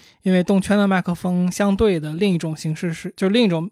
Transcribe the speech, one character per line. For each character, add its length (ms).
因 100
为 100
动 180
圈 160
的 100
麦 140
克 140
风 360
相 240
对 240
的 140
另 200
一 60
种 180
形 180
式 180
是， 240
就 120
另 160
一 40
种 240